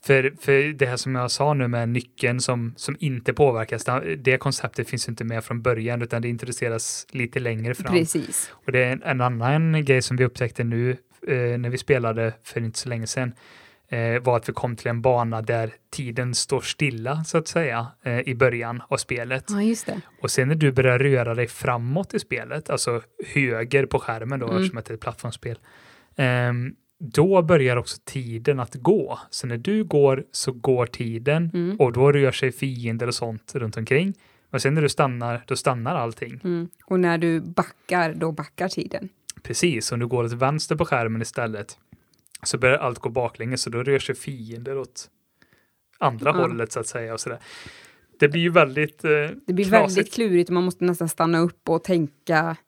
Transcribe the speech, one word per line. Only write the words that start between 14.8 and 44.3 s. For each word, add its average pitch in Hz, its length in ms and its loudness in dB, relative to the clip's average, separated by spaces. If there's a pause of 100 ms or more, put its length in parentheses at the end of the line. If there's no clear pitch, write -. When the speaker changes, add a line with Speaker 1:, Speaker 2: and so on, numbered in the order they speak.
Speaker 1:
en 117 140 -2
bana 117 400 2
där 113 320 -2 (180)
tiden 123 440 -4
står - 260 0
stilla, 135 600 -4
så 165 140 -2
att 160 100 -2
säga, 123 400 -2 (160)
eh, 123 160 0
i 127 160 -2
början 120 520 2
av 139 100 0
spelet. 127 520 -4
Speaker 2:
Ja, 202 120 0
just 220 240 0
det. - 160 -6 (200)
Speaker 1:
Och - 100 -2
sen 131 160 2
när 156 80 2
du 151 160 4
börjar 127 280 4
röra 127 360 2
dig 120 120 0
framåt 127 680 -2
i 214 60 0
spelet, 120 500 -8
alltså 120 320 -2 (320)
höger 127 520 2
på 131 140 0
skärmen 120 400 -6
då, 120 60 -4
Speaker 2:
Mm. 120 120 0
Speaker 1:
eftersom - 200 0
att 113 80 -10
det - 60 -12
är 110 40 -8
ett 110 60 -14
plattformsspel, - 560 -8 (580)
ehm, 123 600 0 (240)
då 170 420 4
börjar 143 360 4
också - 280 -6
tiden 123 540 -2
att 123 160 -6
gå. 151 440 2 (100)
Så - 180 -8
när 120 100 -4
du 208 260 0
går 139 480 4
så - 200 -4
går 123 340 2
tiden 123 680 -2
Speaker 2:
Mm. 175 260 0
Speaker 1:
och 127 140 6
då 131 180 6
rör 139 200 4
sig 127 200 0
fiender 120 560 -4
och 120 80 -4
sånt 113 400 -8
runt 113 220 -4
omkring. 151 360 0 (360)
Men 131 100 -4
sen 135 140 2
när 160 80 2
du 143 80 4
stannar, 120 580 0
då 127 80 -2
stannar 127 400 0
allting. 120 480 -6
Speaker 2:
Mm. 175 260 -2 (160)
Och 185 140 2
när 170 180 4
du 165 240 2
backar, 170 720 -2
då 160 180 -2
backar 156 360 -6
tiden. - 420 -6 (340)
Speaker 1:
Precis, 120 480 0
om 120 80 -2
du 120 80 -2
går 120 160 0
åt 113 100 -2
vänster 139 420 0
på 160 100 0
skärmen 113 360 0
istället 110 560 -6 (640)
så - 140 -4
börjar 127 200 4
allt 123 220 -2
gå 123 100 -4
baklänges, 120 520 -4
så - 80 -6
då 117 140 -4
rör 139 160 2
sig 131 160 -4
fiender 123 640 -10